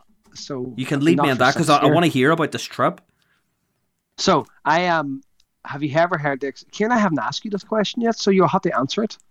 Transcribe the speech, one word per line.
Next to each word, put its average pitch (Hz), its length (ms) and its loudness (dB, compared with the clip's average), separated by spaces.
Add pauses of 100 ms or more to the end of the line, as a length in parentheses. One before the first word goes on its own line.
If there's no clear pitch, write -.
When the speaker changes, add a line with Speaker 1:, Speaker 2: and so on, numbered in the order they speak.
(360)
Speaker 1:
so 127 420 -10
Speaker 2:
You 131 80 -6
can 139 180 -2
lead 156 160 4
me 143 40 2
Speaker 1:
not 143 60 2
Speaker 2:
on 127 60 0
Speaker 1:
for 113 40 -2
Speaker 2:
that, 127 160 4
'cause 160 120 0
Speaker 1:
six - 20 4
Speaker 2:
I, 143 100 6
I - 60 2
Speaker 1:
here. 151 80 4
Speaker 2:
wanna 170 140 4
hear 135 240 2
about 165 200 0
this 117 120 -8
trip. 160 380 -2 (1160)
Speaker 1:
So, 156 280 2 (180)
I, 175 240 2
um, 143 340 -2 (440)
have 139 180 -10
you 135 140 -4
ever 175 200 2
heard 139 240 -4
the 139 60 -6
ex-, - 240 -12
Kieran, 214 220 -2
I 233 60 2
haven't 170 200 2
asked 117 240 -6
you 214 80 -8
this 202 120 -6
question 220 380 -4
yet, 226 160 0
so - 140 0
you'll 185 160 4
have 185 140 0
to - 160 -4
answer 135 260 -2
it. - 140 -8 (140)